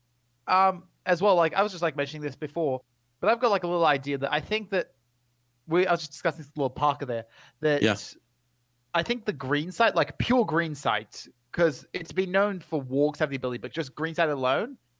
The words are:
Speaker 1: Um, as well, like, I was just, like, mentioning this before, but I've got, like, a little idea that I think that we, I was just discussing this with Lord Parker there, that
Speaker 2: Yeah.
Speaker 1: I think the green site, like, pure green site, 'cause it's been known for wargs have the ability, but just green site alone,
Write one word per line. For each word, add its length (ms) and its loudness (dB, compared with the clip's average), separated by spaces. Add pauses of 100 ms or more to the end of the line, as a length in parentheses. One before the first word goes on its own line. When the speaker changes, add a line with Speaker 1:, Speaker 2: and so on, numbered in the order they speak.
(480)
Speaker 1:
Um, 360 4 (220)
as 160 2
well, 140 6
like, 180 4
I 80 2
was 100 0
just, 120 -8
like, 120 0
mentioning 280 -4
this 120 -6
before, 460 -2 (380)
but 100 2
I've 100 2
got, 120 2
like, 120 0
a 40 -2
little 180 2
idea 320 2
that 160 -2
I 60 0
think 320 -6
that 160 -2 (800)
we, 200 2
I 40 2
was 100 2
just 100 -12
discussing 280 -4
this 80 -12
with 100 -14
Lord 180 -2
Parker 300 0
there, 200 -6 (360)
that 200 2
Speaker 2:
Yeah. 140 4 (960)
Speaker 1:
I 100 0
think 220 -4
the 80 -2
green 380 -4
site, 240 2
like, 220 0
pure 280 2
green 300 -2
site, 520 -4 (240)
'cause 420 0
it's 180 -8
been 200 -2
known 280 0
for 240 -4
wargs 360 0
have 100 0
the 60 -6
ability, 240 -4
but 120 -10
just 240 -6
green 200 -6
site 140 2
alone, 480 0 (220)